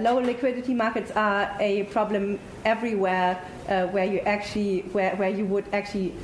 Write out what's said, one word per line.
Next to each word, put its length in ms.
low 180
liquidity 540
markets 420
are 460
a 300
problem 480
everywhere, 720
uh, 200
where 180
you 140
actually, 600
where, 240
where 120
you 160
would 300
actually, 500